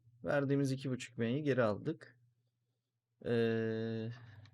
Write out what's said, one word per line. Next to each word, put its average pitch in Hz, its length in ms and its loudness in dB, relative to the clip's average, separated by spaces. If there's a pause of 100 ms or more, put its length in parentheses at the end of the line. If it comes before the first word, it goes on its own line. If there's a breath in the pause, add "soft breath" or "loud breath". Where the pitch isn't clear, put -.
(240)
Verdiğimiz 139 480 2
iki 131 180 -4
buçuk - 280 -6
M'yi 120 260 0
geri 127 200 4
aldık. 113 540 -2 (1080)
Ee, 113 840 0 (440 loud breath)